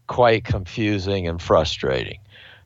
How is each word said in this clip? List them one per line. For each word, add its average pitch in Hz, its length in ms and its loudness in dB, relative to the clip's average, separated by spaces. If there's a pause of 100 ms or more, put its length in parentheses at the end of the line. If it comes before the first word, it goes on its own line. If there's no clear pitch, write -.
quite 117 380 4
confusing 98 840 -2
and 85 120 -6
frustrating. 71 800 0 (480)